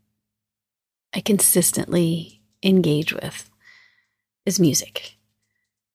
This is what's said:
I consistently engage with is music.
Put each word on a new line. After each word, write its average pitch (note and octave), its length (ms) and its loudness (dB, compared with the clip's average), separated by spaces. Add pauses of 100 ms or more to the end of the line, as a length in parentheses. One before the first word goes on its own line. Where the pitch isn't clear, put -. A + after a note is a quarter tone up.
(1120)
I - 80 -6
consistently - 1200 0 (220)
engage E3 500 2
with - 360 -14 (960)
is G3 140 -2
music. - 560 -2 (800)